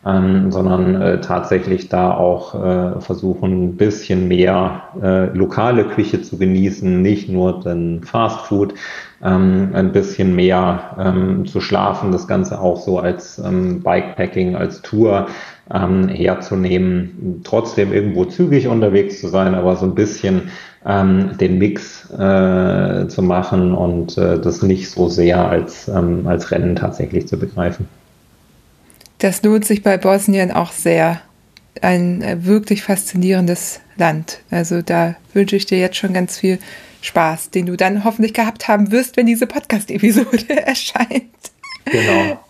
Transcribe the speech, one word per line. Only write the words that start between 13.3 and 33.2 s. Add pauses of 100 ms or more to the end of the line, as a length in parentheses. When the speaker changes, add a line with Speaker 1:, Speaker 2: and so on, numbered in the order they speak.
Speaker 1:
ähm,
Bikepacking,
als
Tour, (460)
ähm,
herzunehmen,
trotzdem
irgendwo
zügig
unterwegs
zu
sein,
aber
so
ein
bisschen, (360)
ähm,
den
Mix,
äh,
zu
machen
und,
äh,
das
nicht
so
sehr
als,
ähm,
als
Rennen
tatsächlich
zu
begreifen. (1300)
Speaker 2:
Das
lohnt
sich
bei
Bosnien
auch
sehr. (640)
Ein,
äh,
wirklich
faszinierendes (180)